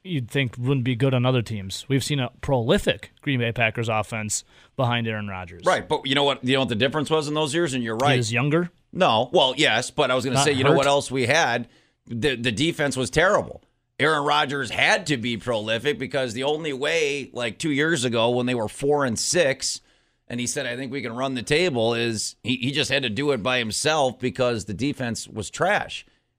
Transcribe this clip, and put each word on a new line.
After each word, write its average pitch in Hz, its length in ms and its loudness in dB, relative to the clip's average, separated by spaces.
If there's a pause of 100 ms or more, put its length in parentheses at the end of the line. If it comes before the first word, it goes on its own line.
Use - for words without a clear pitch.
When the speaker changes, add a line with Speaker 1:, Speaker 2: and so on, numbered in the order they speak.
Speaker 1:
you'd 147 260 -4
think 139 300 0
wouldn't 127 240 0
be 127 120 0
good 131 200 2
on 123 100 2
other 127 160 4
teams? 101 480 -8
We've 135 140 2
seen 147 160 -2
a 123 100 -2 (120)
prolific 135 720 0 (100)
Green 135 180 0
Bay 117 120 0
Packers 113 380 0
offense 107 540 -2 (320)
behind 120 320 0
Aaron 107 200 -4
Rodgers. 90 380 -10
Speaker 2:
Right, 139 240 2
but 156 160 0
you 135 80 0
know 143 120 2
what? 135 180 -2
You 127 100 2
know 135 60 2
what 131 100 -2
the 120 60 -2
difference 135 340 0
was 156 180 2
in 147 60 -4
those 151 220 -2
years, 165 180 0
and 127 100 -4
you're 113 140 -4
right. 139 140 4
Speaker 1:
He 131 60 4
was 113 140 -2
younger? 147 380 0 (240)
Speaker 2:
No. 127 400 2
Well, 131 240 4
yes, 123 320 2
but 135 220 0
I - 20 2
was 127 100 0
gonna 127 120 -2
Speaker 1:
Not 139 100 4
Speaker 2:
say, 151 80 4
you 131 100 2
know 139 60 6
Speaker 1:
hurt? 160 80 6
Speaker 2:
what 135 80 4
else 143 240 2
we 127 160 0
had? 123 420 2 (380)
The, 123 300 -2
the 120 160 -2
defense 143 440 0
was 127 140 -2
terrible. 170 540 0 (360)
Aaron 147 240 2
Rodgers 143 460 0
had 175 380 2
to 143 100 0
be 117 200 -4
prolific 113 600 -2
because 131 360 -4
the 123 100 -4
only 156 280 -2
way, 143 640 -2
like, 120 240 -4
two 160 140 -2
years 143 340 2
ago 117 240 2
when 123 160 2
they 127 80 0
were 113 140 -2
four 143 380 0
and 113 120 -2
six, - 640 0 (460)
and 120 120 -8
he 120 80 -4
said, 135 180 -4
"I 120 100 -6
think 127 160 -8
we 135 100 -6
can 117 140 -8
run 131 200 -2
the 120 80 -4
table," 139 500 2
is 117 500 -2
he, 123 120 0
he 123 160 -2
just 139 180 0
had 139 140 2
to 123 60 -2
do 135 220 0
it 120 120 0
by 127 160 0
himself 131 580 0
because 123 480 0
the 107 80 -6
defense 117 540 -4
was 107 220 -10
trash. - 560 -2 (340)